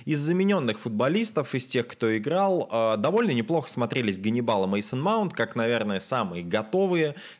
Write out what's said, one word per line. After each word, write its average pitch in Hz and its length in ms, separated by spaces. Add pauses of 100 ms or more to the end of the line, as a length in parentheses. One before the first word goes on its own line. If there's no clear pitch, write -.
Из 147 160
замененных 175 580
футболистов, 139 720
из 131 140
тех, 120 220
кто 110 280
играл, 170 540
э, 113 280
довольно 180 340
неплохо 131 360
смотрелись 113 500
Ганнибал 110 480
и - 20
Мейсон 104 340
Маунт, 208 300
как, - 240
наверное, 113 420
самые 90 460
готовые. 151 720 (240)